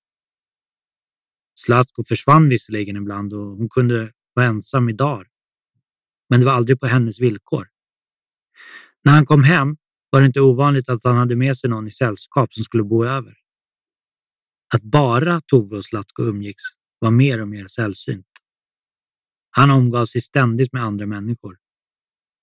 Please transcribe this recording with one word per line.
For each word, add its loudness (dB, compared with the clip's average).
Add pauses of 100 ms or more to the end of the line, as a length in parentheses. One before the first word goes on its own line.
(1600)
Zlatko 0
försvann 4
visserligen -4
ibland -10
och -12
hon -6
kunde -2 (220)
vara 0
ensam -2
i -4
dagar. -6 (1040)
Men 4
det 4
var 2
aldrig 0
på -6
hennes -2
villkor. -4 (1400)
När 6
han 6
kom 6
hem 2 (320)
var 4
det 8
inte 0
ovanligt 2
att -4
han 2
hade 0
med 0
sig -4
någon -6
i -14
sällskap -2
som -8
skulle -2
bo 0
över. -8 (1400)
Att -2
bara 0
Tove 0
och -12
Zlatko -10
umgicks -8 (360)
var 0
mer 2
och -10
mer -14
sällsynt. -8 (1200)
Han 4
omgav 2
sig -6
ständigt -2
med -8
andra -8
människor. -10 (840)